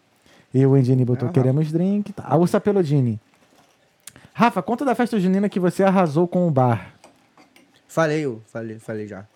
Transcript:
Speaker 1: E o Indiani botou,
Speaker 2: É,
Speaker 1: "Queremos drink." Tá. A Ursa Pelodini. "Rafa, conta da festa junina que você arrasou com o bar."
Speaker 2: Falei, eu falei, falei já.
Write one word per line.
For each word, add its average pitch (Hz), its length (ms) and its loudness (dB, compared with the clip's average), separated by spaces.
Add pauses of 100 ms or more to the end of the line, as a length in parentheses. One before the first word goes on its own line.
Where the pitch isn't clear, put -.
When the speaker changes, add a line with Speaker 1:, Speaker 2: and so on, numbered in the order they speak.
(520)
Speaker 1:
E 131 140 4
o 135 100 6
Indiani 127 280 2
botou, 123 240 -2
Speaker 2:
É, - 40 -6
Speaker 1:
"Queremos 135 400 0
drink." 190 400 -2
Tá. - 140 -14
A 135 100 0
Ursa 175 240 2
Pelodini. 147 600 0 (1120)
"Rafa, 214 300 0
conta 247 220 -6
da 254 100 0
festa 240 260 -2
junina 190 280 0
que 196 120 -4
você 180 240 0
arrasou 180 420 2
com 180 200 0
o 165 40 2
bar." 123 440 0 (920)
Speaker 2:
Falei, 156 360 -2
eu 113 220 -6
falei, 113 320 -12
falei 110 280 -10
já. 101 180 -16 (120)